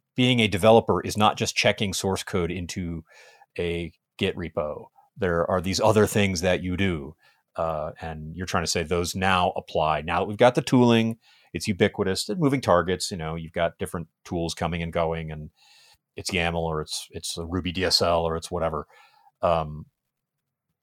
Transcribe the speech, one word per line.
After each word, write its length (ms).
being 240
a 80
developer 540
is 160
not 200
just 180
checking 380
source 300
code 280
into 520
a 340
Git 180
repo. 520
There 320
are 120
these 200
other 240
things 360
that 220
you 140
do." 380
Uh, 440
and 380
you're 80
trying 180
to 80
say 120
those 320
now 420
apply. 440
Now 180
that 60
we've 120
got 180
the 60
tooling, 560
it's 140
ubiquitous, 600
and 100
moving 220
targets, 500
you 60
know, 180
you've 160
got 260
different 300
tools 300
coming 280
and 120
going, 360
and 200
it's 160
yaml 300
or 200
it's, 300
it's 260
a 80
Ruby 260
D 120
S 180
L 220
or 140
it's 140
whatever. 360
Um, 460